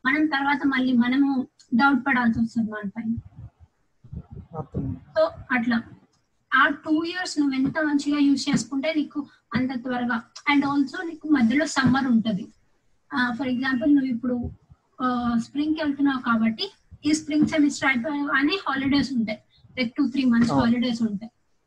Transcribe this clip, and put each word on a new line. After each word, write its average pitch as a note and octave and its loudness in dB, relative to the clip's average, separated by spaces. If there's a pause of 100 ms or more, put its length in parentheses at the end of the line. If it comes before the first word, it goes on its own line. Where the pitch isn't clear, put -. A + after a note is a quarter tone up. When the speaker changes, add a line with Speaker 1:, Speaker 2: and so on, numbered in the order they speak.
Speaker 1:
మనం D4+ 2
తర్వాత C#4 0
మళ్ళీ C4 2
మనము B3+ 2 (280)
డౌట్ C#4 4
పడాల్సి A#3+ 2
వస్తుంది A3+ -2
మన G#3 -8
పైన. A3+ -6 (1400)
Speaker 2:
అర్థం. C4 -8 (220)
Speaker 1:
So, E4 2 (200)
అట్లా A#3 -2 (680)
ఆ C#4 4
టూ D#4+ -2
ఇయర్స్ F4 -6
నువ్వు C#4 2
ఎంత C#4 0
మంచిగా D4 0
యూజ్ C#4 2
చేసుకుంటే C#4 0
నీకు D4 -4 (260)
అంత B3+ -2
త్వరగా. A#3+ -4 (320)
And C#4+ 2
also D4 -2
నీకు D#4 -12
మధ్యలో C#4 2
సమ్మర్ C4 2
ఉంటది. A3 0 (680)
ఆ, B3 0
for C4 -6
example, C4 -2
నువ్వు C4+ 4
ఇప్పుడు, B3 -4 (500)
ఆ, A#3+ -2
స్ప్రింగ్ D4 -2
కి D#4+ -4
వెళ్తున్నావు C#4 0
కాబట్టి A3+ 0 (340)
ఈ D4+ 4
స్ప్రింగ్ D4+ 2
సెమిస్టర్ D4+ 2
అయిపోగానే C#4+ 0
హాలిడేస్ C4+ 0
ఉంటాయి, A3 -2 (380)
like, A#3+ -2
టూ C#4+ 2
త్రీ C4 0
మంత్స్ A#3 4
Speaker 2:
అవును. C4+ 4
Speaker 1:
హాలిడేస్ A#3+ 2
ఉంటాయి. G#3 -4 (360)